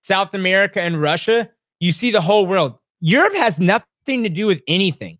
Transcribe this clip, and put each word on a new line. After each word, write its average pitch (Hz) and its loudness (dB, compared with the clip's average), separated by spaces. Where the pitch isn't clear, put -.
South 196 -2
America 190 0
and 170 -4
Russia, 175 0
you 175 0
see 233 -2
the 202 2
whole 196 2
world. 175 -2
Europe 277 2
has 233 0
nothing 233 -2
to 214 -2
do 180 -4
with 190 0
anything. 151 -2